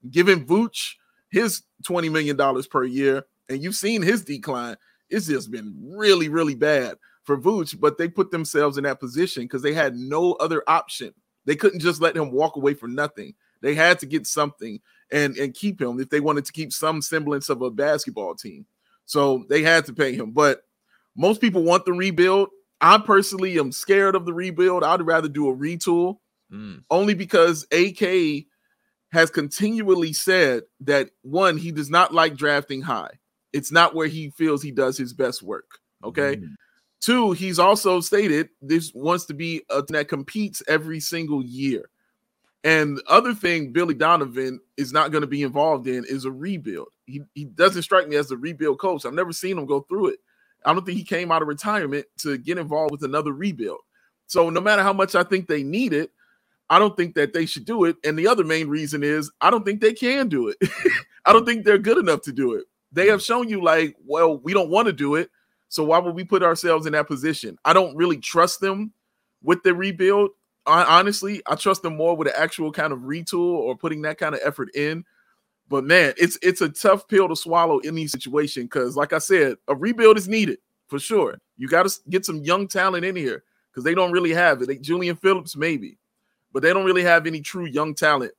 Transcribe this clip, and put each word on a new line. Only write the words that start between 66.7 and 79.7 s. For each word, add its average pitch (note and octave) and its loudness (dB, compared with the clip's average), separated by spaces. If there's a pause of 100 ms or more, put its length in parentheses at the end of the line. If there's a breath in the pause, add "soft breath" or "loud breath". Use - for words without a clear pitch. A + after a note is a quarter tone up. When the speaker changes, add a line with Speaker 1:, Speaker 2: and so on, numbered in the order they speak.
Speaker 1:
in D3+ -4
that D3+ 0
position?" C#3 -6
I D#3 4
don't F3 4
really E3+ 0
trust F3 0
them G3 -4 (500)
with F3 2
the F#3 4
rebuild. F#3+ 0 (360)
Hon-, D#3+ 6
honestly, G3 2
I E3+ 0
trust F#3 0
them E3 -6
more E3 2
with D3+ -2
an - -2
actual D#3 -2
kind D#3 -2
of B2+ -8
retool E3+ -4
or C3 -4
putting D#3+ -6
that D#3 -6
kind D#3 -4
of B2+ -6
effort C#3+ -4
in. D#3 -4 (640)
But C3+ -2
man, D#3+ 4
it's, E3+ 2
it's F3+ 2
a D#3+ 0
tough G3 2
pill F#3+ 4
to D#3+ -4
swallow E3 0
in D#3 -8
these D#3+ -6
situations C3 -4
'cause, B2+ -2
like C#3+ 0
I D#3+ 0
said, D3 2 (120)
a C#3 2